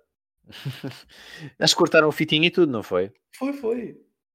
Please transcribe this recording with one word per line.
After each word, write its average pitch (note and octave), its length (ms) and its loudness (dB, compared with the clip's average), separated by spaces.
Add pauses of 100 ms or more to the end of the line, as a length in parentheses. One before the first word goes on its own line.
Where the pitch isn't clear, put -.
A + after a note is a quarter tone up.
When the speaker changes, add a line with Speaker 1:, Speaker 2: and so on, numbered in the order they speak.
(440)
Speaker 1:
<laughs> - 1120 -16
Acho - 160 2
que - 40 -4
cortaram D#3 300 6
o D3 40 0
fitinho D#3 320 0
e F3 60 2
tudo, E3+ 200 2
não A2 120 -4
foi? F#2 300 -2 (220)
Speaker 2:
Foi, C#4 200 -6
foi. A#3 460 -8 (340)